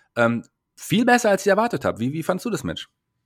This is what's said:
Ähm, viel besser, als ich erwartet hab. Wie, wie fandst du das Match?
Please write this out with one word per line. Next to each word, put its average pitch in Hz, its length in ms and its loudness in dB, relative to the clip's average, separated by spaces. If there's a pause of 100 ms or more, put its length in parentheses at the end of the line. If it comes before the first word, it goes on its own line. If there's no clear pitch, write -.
(160)
Ähm, 117 260 2 (340)
viel 208 280 0
besser, 240 240 4
als 196 160 2
ich 202 60 2
erwartet 202 340 0
hab. 92 140 -2
Wie, 127 160 -4
wie 160 80 -6
fandst 185 240 -4
du 240 40 -6
das 175 140 -6
Match? - 240 -8 (380)